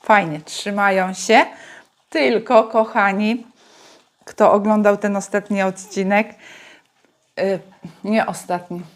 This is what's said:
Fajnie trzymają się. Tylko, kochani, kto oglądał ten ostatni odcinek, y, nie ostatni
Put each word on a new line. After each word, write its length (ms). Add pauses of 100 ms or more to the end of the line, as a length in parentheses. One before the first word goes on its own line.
Fajnie 380
trzymają 720
się. 320 (640)
Tylko, 540
kochani, 800 (760)
kto 280
oglądał 440
ten 200
ostatni 460
odcinek, 720 (1040)
y, 180 (460)
nie 220
ostatni 560 (140)